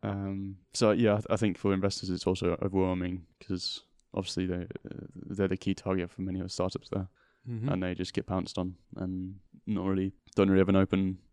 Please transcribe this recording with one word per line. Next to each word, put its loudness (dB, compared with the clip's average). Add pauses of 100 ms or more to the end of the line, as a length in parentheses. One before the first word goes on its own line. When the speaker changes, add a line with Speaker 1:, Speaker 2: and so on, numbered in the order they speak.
Speaker 1:
Um, -6 (160)
so, 4
yeah, 6
I, 4
th-, -2
I 2
think 2
for 2
investors -2
it's -2
also 0
overwhelming 0 (140)
'cause -6 (300)
obviously -4
they, -2
uh, -12 (100)
they're -2
the 0
key -2
target -2
for -10
many -4
of -6
the -8
startups -4
there. -4 (420)
Speaker 2:
Mm-hmm. -4
Speaker 1:
And 0
they -2
just -6
get -2
pounced -2
on -4 (200)
and -6 (260)
not -2
really, 0 (220)
don't 6
really 8
have 6
an 6
open 4 (140)